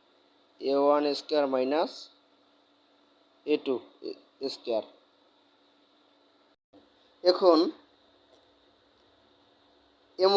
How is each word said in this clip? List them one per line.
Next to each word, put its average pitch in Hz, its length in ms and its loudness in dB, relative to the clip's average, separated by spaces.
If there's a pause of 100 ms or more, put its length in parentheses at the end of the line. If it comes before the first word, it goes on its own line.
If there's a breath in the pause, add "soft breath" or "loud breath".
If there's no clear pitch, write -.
(600)
এ 131 120 -2 (100)
ওয়ান 147 200 2 (160)
স্কয়ার 147 340 -2
মাইনাস 139 380 -2 (1600)
এ - 20 2 (100)
টু 135 100 -2 (800)
স্কয়ার। 110 300 -6 (2500)
এখন 180 340 4 (2500)
এম 190 180 4